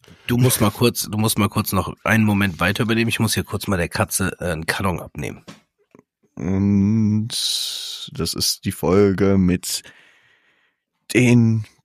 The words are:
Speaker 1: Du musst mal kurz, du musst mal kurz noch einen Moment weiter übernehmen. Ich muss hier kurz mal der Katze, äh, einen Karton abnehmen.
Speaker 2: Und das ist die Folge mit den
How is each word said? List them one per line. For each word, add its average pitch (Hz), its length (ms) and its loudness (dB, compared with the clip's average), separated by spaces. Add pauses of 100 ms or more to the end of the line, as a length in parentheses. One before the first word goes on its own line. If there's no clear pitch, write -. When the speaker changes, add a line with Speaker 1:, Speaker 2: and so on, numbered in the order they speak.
(260)
Speaker 1:
Du 120 100 -2
musst 123 240 2
mal 104 100 2
kurz, - 340 0
du 107 120 -6
musst 107 220 0
mal 101 100 2
kurz - 240 -2
noch 95 220 -2 (100)
einen 110 200 4
Moment 98 360 0
weiter 98 220 0
übernehmen. 113 260 0
Ich 120 120 -4
muss 117 120 0
hier 95 120 -2
kurz - 220 -8
mal 98 120 -2
der 82 100 -2
Katze, - 520 -2
äh, 87 100 -4
einen 80 160 -6
Karton 92 340 -4
abnehmen. - 420 -10 (920)
Speaker 2:
Und 101 920 2 (840)
das - 220 -6
ist - 300 -4
die 95 80 -2
Folge 98 680 4
mit 90 440 0 (1300)
den 113 500 4 (200)